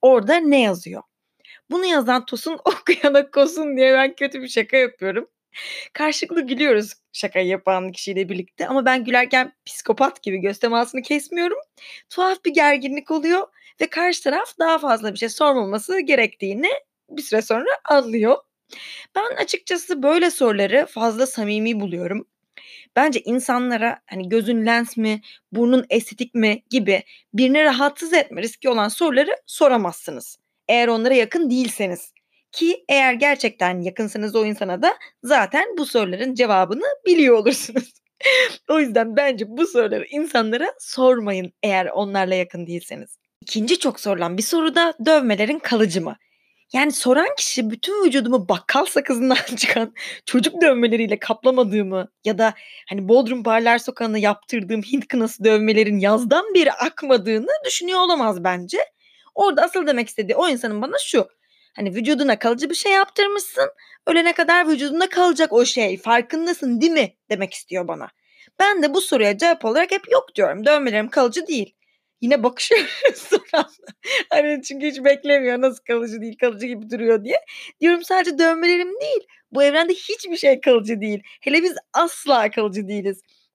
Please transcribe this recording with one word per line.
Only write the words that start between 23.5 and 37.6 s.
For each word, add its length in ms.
hani 220
"Gözün 380
lens 300
mi, 240
burnun 380
estetik 440
mi?" 360
gibi 320
birini 300
rahatsız 480
etme 300
riski 260
olan 200
soruları 480
soramazsınız. 920
Eğer 200
onlara 260
yakın 360
değilseniz. 600
Ki 360
eğer 260
gerçekten 640
yakınsınız 560
o 80
insana 380
da 120
zaten 420
bu 80
soruların 480
cevabını 500
biliyor 300
olursunuz. 580